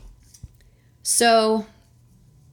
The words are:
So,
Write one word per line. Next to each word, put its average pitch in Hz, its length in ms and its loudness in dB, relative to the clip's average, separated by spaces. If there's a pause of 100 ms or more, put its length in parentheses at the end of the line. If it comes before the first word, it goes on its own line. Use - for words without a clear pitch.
(1040)
So, 220 640 0 (880)